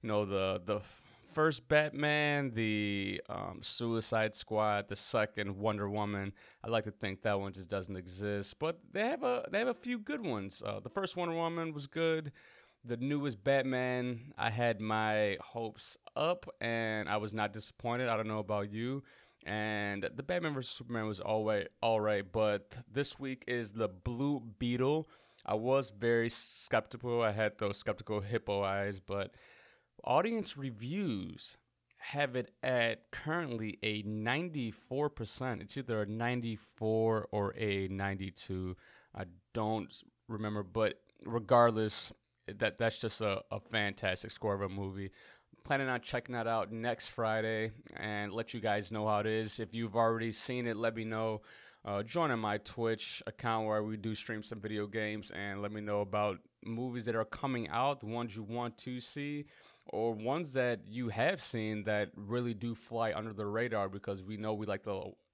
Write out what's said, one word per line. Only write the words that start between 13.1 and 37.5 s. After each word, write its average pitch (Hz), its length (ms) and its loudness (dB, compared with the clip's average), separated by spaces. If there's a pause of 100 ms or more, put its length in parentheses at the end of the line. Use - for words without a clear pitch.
Batman, 127 920 2
I 113 120 4
had 113 320 4
my 107 600 4
hopes - 560 -8 (200)
up, 175 280 2 (140)
and 110 480 0
I 104 80 2
was 104 180 0
not 104 200 0
disappointed. 120 560 -2
I 113 80 4
don't 107 100 0
know 107 120 0
about 104 320 0
you. 123 320 -4 (420)
And 104 580 0 (100)
the 135 100 -8
Batman 170 300 0
versus 131 180 -4
Superman 117 360 -4
was 101 140 -4
always 107 460 2 (140)
all 113 200 4
right, 101 280 2
but 104 480 2 (140)
this 139 260 -2
week 131 300 -8
is 117 240 -2
the 110 160 0
Blue 120 540 0 (180)
Beetle. 131 500 2 (360)
I 110 100 2
was 127 360 4
very 117 380 4
skeptical. - 920 0
I 107 100 6
had 107 260 2
those 101 200 0
skeptical 104 440 -2
hippo 101 420 0
eyes, 98 360 0
but 98 340 -4 (680)
audience 202 540 2
reviews 120 1000 -4 (400)
have 139 380 -2
it 123 160 -2 (120)
at 120 480 2
currently 131 720 -4
a 107 200 0
ninety-four 131 1080 -2
percent. 120 520 -6
It's - 160 -8
either 117 240 0
a 104 40 2
ninety-four 110 1300 0
or 101 260 0